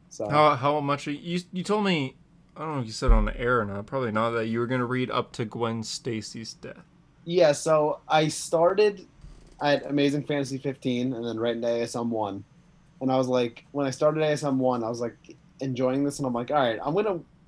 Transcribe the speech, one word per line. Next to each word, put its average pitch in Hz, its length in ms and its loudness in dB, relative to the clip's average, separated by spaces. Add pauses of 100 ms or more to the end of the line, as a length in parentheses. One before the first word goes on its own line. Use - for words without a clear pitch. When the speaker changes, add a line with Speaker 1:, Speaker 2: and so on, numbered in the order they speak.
Speaker 1:
So. - 200 -8
Speaker 2:
How, 147 280 6
how 147 240 0
much, 143 260 -4
are 151 40 -4
you, 170 300 -4 (120)
you 180 100 -6
told 208 220 0
me, 160 300 0 (420)
I - 40 -16
don't 156 160 -6
know 135 40 -2
if 117 60 -4
you 110 60 -10
said 123 200 4
on 110 140 6
the 107 120 -6
air 123 220 2
or 107 60 -2
not, 101 180 -8
probably 131 280 -4
not, 113 180 2
that 117 160 -2
you 113 140 -2
were 120 60 0
gonna 123 200 0
read 127 240 -2
up 117 220 -2
to 123 120 -6
Gwen 113 380 -4
Stacy's 110 720 -8
death. - 280 -18 (440)
Speaker 1:
Yeah, 170 260 6
so 156 460 2 (100)
I 156 200 4
started 185 800 2 (540)
at 143 260 2
Amazing 143 380 2
Fantasy 135 340 -4
fifteen 131 560 -2
and 117 120 -6
then 113 120 -4
right 117 180 0
into 117 120 -2
A 117 140 0
S 117 140 -6
M 117 140 -2
one. 107 340 -4 (560)
And 131 100 -2
I 131 60 2
was 131 120 2
like, 123 440 -2
when 139 140 -2
I 135 40 -2
started 151 320 2
A 156 60 2
S 147 160 0
M 135 140 0
one, 127 260 2
I 110 40 -4
was, 117 120 -6
like, 117 160 -6 (440)
enjoying 131 440 0
this, 143 140 -2
and 139 80 -2
I'm 123 60 -2
like, 120 180 -4
"All 147 80 2
right, 117 240 2
I'm 143 120 -2
gonna 196 260 0 (280)